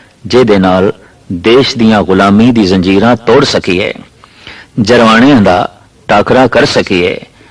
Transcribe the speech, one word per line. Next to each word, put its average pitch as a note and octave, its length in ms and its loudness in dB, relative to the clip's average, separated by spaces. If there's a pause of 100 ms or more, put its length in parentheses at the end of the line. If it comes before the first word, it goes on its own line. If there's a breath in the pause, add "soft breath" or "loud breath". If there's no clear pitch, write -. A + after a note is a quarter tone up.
(260 loud breath)
جے B2+ 180 0
دے G#2 140 2
نال F#2+ 340 0 (360 soft breath)
دیش A2 520 0
دیاں A2 220 2
غلامی G2+ 500 2
دی A2+ 140 0
زنجیراں F#2+ 500 0
توڑ C3 300 0
سکیے، F#2+ 480 -4 (840 loud breath)
جروانے A#2 560 2 (120)
دا F#2+ 200 0 (400)
ٹاکرا A2+ 420 0
کر A#2+ 180 0
سکیے F#2 540 -4 (320 soft breath)